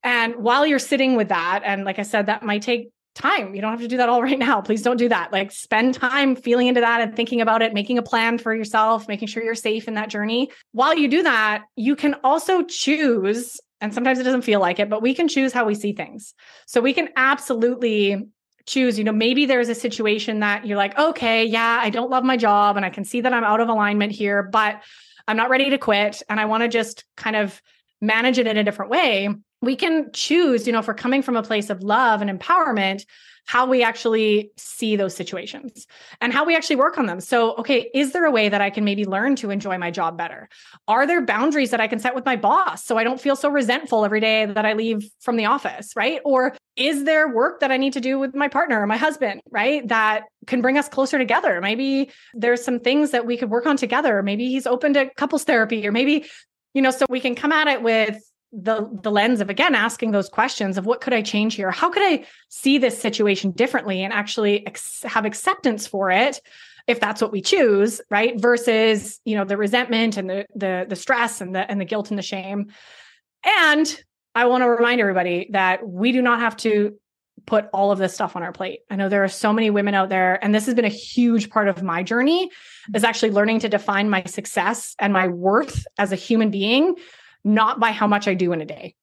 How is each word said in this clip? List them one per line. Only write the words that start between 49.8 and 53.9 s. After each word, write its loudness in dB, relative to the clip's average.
That 0
can -2
bring 2
us 0
closer -2
together. 0
Maybe -2
there's 0
some -2
things 2
that 0
we -2
could -4
work 0
on 2
together. 0